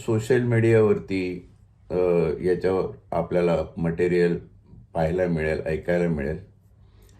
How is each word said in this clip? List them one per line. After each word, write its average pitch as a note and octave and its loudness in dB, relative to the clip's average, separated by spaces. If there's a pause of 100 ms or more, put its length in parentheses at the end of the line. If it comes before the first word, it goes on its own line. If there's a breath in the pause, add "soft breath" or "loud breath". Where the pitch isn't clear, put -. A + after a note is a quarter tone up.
सोशल A#2+ 0
मीडियावरती, G#2 2 (400)
अ, F2 -4 (460)
याच्यावर F2+ 0 (260)
आपल्याला F2 0 (200)
मटेरियल E2+ 0 (540)
पाहायला F2+ 0
मिळेल, D#2 -2
ऐकायला F2 -2
मिळेल. D2 -4 (840 soft breath)